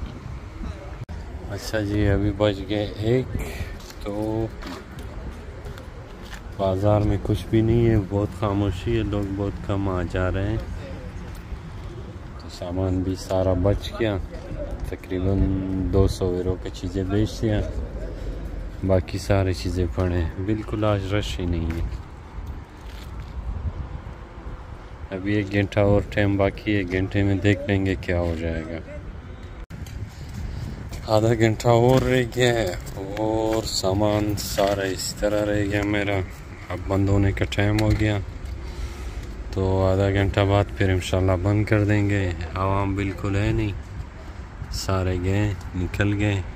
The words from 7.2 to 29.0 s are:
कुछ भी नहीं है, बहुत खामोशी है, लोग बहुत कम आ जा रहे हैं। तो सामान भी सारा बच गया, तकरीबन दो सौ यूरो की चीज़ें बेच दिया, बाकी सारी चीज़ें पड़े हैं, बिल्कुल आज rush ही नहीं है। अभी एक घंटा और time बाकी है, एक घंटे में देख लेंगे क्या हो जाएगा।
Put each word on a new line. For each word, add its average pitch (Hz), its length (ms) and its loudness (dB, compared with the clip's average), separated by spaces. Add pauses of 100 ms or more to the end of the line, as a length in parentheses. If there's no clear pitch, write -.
कुछ - 260 0
भी 113 140 4
नहीं 117 240 6
है, 113 140 6
बहुत 101 400 0
खामोशी 101 580 0
है, 110 80 0
लोग 101 320 -2
बहुत 101 180 -2 (120)
कम 98 220 0
आ 90 160 0
जा 92 240 0
रहे 95 200 0
हैं। 113 100 0 (1800)
तो 85 100 -12
सामान 92 520 0
भी 95 140 0
सारा 95 440 2
बच 101 380 2
गया, 107 180 2 (720)
तकरीबन 92 500 0 (520)
दो 95 180 6
सौ 92 240 0
यूरो 90 220 0
की - 160 -8
चीज़ें 92 380 -2
बेच 101 220 2
दिया, 107 300 0 (1200)
बाकी 95 360 2
सारी 95 340 2
चीज़ें 90 340 0
पड़े 90 280 2
हैं, 87 300 -2
बिल्कुल 107 400 -2
आज 101 160 4 (120)
rush 104 260 0
ही 92 60 -2
नहीं 82 260 0
है। 82 120 -2 (3250)
अभी 95 240 0
एक 101 160 2
घंटा 101 340 4
और 101 180 6 (120)
time 101 220 4
बाकी 98 360 2
है, 104 60 4
एक 90 100 -2
घंटे 98 340 2
में 101 160 2
देख 98 200 4 (100)
लेंगे 95 280 2
क्या 87 220 0
हो 87 160 0
जाएगा। 82 440 -4 (2250)